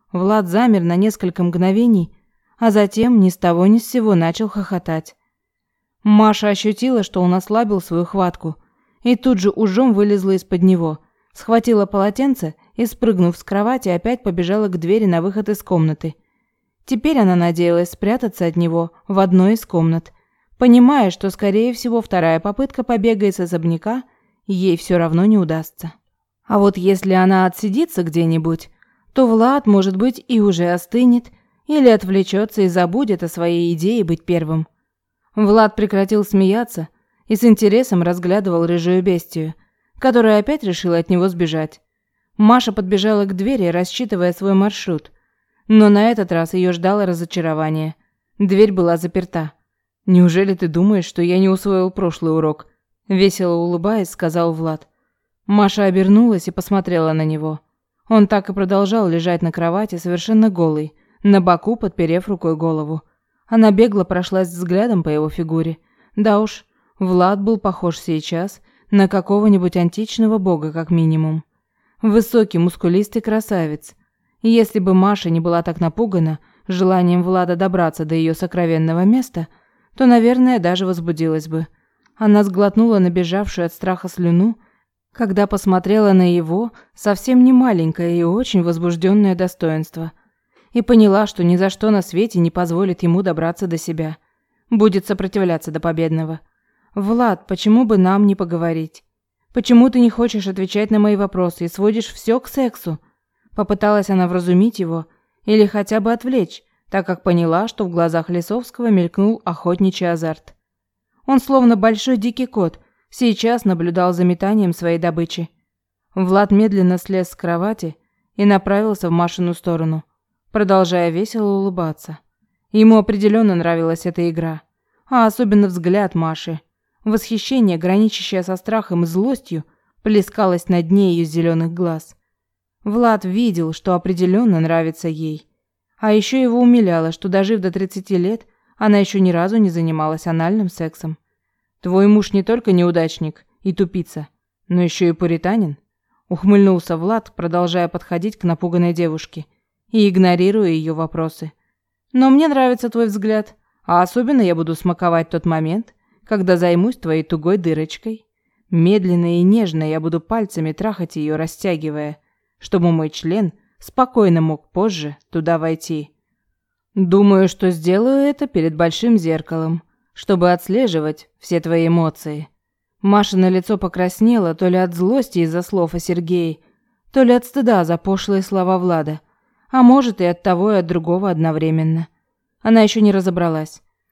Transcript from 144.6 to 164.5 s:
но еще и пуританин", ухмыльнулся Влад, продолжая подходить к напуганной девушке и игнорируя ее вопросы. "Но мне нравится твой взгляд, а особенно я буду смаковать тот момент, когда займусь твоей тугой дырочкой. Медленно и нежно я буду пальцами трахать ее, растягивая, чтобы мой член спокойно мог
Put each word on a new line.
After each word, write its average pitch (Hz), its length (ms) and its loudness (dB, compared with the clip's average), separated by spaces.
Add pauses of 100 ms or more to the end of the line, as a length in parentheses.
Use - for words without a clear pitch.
но 180 140 0
еще 175 260 0
и 170 60 2
пуританин", 170 640 -2 (520)
ухмыльнулся 185 680 2
Влад, 214 380 -4
продолжая 170 520 -2
подходить 175 500 -8
к - 60 -10
напуганной 175 500 0
девушке 160 520 -6 (460)
и 214 180 4
игнорируя 185 600 2
ее 160 260 -2
вопросы. 160 560 -8 (640)
"Но 254 160 4
мне 294 180 6
нравится 254 420 0
твой 233 180 -2
взгляд, 214 480 -4 (300)
а 175 160 2
особенно 240 400 0
я 175 140 2
буду 165 200 -4
смаковать 170 540 -2
тот 165 160 -4
момент, 165 480 -4 (320)
когда 185 320 2
займусь 175 400 0
твоей 160 260 -2
тугой 165 340 -2
дырочкой. 165 680 -6 (440)
Медленно 175 680 2
и 175 40 2
нежно 180 460 0
я 156 100 -4
буду 165 200 -4
пальцами 175 520 -6
трахать 185 440 -8
ее, 151 220 -4
растягивая, 156 800 -8 (400)
чтобы 175 340 0
мой 160 180 -2
член 180 440 -4 (260)
спокойно 214 640 0
мог 160 300 -4